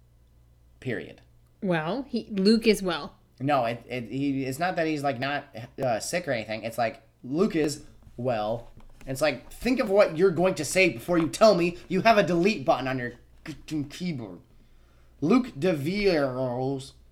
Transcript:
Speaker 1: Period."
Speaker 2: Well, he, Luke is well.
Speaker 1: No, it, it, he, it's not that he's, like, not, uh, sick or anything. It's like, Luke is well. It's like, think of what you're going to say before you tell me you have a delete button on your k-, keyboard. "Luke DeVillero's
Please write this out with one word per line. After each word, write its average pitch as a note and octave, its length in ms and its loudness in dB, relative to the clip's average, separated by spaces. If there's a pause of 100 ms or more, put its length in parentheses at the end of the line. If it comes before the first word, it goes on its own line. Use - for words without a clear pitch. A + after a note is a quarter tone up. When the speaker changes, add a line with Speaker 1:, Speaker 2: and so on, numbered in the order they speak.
(800)
Speaker 1:
Period." G2 420 -8 (400)
Speaker 2:
Well, F3+ 460 -2
he, A3 240 -6
Luke G#3+ 360 4
is G3 140 4
well. D#3+ 340 -6 (240)
Speaker 1:
No, C3+ 260 2
it, A#2 220 -4
it, A#2+ 220 -8
he, C3+ 360 -4
it's C3 140 -6
not F3+ 160 -2
that E3 120 0
he's, D3+ 160 -4
like, C#3 160 -4
not, C#3 260 -4 (380)
uh, A#2 160 0
sick F3 280 -6
or C#3 40 -4
anything. A2 320 -6
It's A#2 140 -8
like, A#2 240 -2 (220)
Luke D#3+ 320 0
is D3 280 -2 (340)
well. A#2 540 -4 (360)
It's C3 140 -8
like, D3 300 -2
think B3 280 -2
of F#3+ 100 -2
what F#3+ 280 4
you're F#3+ 140 4
going F3 240 2
to D3+ 100 -4
say - 240 4
before - 280 -2
you E3 120 2
tell G#3+ 260 6
me F3 220 0 (100)
you F3+ 140 0
have A3 160 6
a G3+ 60 6
delete E3+ 420 2
button C3+ 220 2
on C3 120 -2
your A#2+ 140 -6 (300)
k-, D3+ 460 -8
keyboard. A#2+ 500 -8 (840)
"Luke G3+ 380 2
DeVillero's C#3 1300 0 (180)